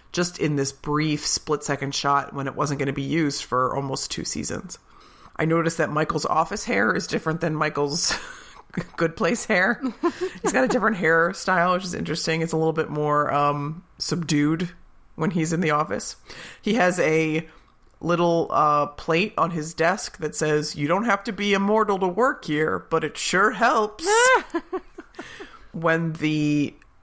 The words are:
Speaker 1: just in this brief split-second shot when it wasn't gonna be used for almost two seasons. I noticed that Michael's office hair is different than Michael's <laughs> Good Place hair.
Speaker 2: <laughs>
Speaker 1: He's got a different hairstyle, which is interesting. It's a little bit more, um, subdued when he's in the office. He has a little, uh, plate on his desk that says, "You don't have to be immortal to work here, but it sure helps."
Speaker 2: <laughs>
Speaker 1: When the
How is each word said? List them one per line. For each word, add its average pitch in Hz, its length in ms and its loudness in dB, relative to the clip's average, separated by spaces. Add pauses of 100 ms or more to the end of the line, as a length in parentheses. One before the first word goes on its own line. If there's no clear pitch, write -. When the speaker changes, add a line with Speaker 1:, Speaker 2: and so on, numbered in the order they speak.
(120)
Speaker 1:
just 175 280 -4
in 151 160 0
this 135 160 0
brief 151 540 -2
split-second 143 680 -2
shot 139 400 0
when 139 140 -6
it - 80 -6
wasn't 143 240 -2
gonna 135 140 0
be 139 100 -4
used 143 400 0
for 127 320 0
almost 139 360 -4
two - 140 -6
seasons. - 520 -6 (580)
I 160 100 0
noticed 165 320 2
that 151 140 0
Michael's 151 340 -2
office 165 400 0
hair 202 300 2
is - 120 -4
different 165 340 -4
than 156 140 0
Michael's 151 580 0 (420)
<laughs> - 420 -10
Good 165 180 0
Place 208 300 0
hair. 208 360 2 (300)
Speaker 2:
<laughs> - 300 -6
Speaker 1:
He's 339 100 -2
got 262 120 2
a 254 40 4
different 220 300 2
hairstyle, 175 760 2
which 190 100 -4
is 175 80 -6
interesting. 165 480 -2
It's 165 120 -2
a 160 40 2
little 160 160 2
bit 156 160 -2
more, 147 440 2
um, 147 500 0 (140)
subdued 156 720 0 (460)
when 160 160 -2
he's 160 220 0
in 165 80 0
the 156 100 2
office. - 440 -2 (460)
He 208 140 0
has 180 240 2
a 156 480 2 (540)
little, 170 500 2
uh, 147 360 4
plate 175 500 -2
on 170 140 2
his 165 220 -6
desk 175 460 0
that 156 160 -6
says, 151 400 0
"You 147 120 -2
don't 190 180 2
have 202 200 0
to 226 80 -4
be 202 200 0
immortal 202 460 2
to 185 80 0
work 220 380 0
here, 151 340 0 (100)
but 160 140 0
it 147 140 -6
sure 196 340 2
helps." 226 560 2 (460)
Speaker 2:
<laughs> 330 60 -4 (1120)
Speaker 1:
When 165 420 0
the 151 600 0 (300)